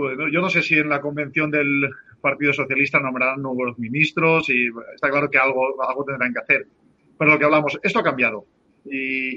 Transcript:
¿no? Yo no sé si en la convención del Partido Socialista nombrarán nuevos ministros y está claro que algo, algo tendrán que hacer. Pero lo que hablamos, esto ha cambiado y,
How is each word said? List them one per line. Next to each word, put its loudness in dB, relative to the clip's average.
¿no? -4
Yo 0
no 0
sé 2
si 2
en 2
la 0
convención -2
del 2
Partido 0
Socialista 0
nombrarán -2
nuevos -4
ministros 0
y 2
está 0
claro 0
que 0
algo, 2
algo -2
tendrán -2
que -6
hacer. 0
Pero 4
lo 4
que 4
hablamos, 2
esto 0
ha 2
cambiado -2
y, -6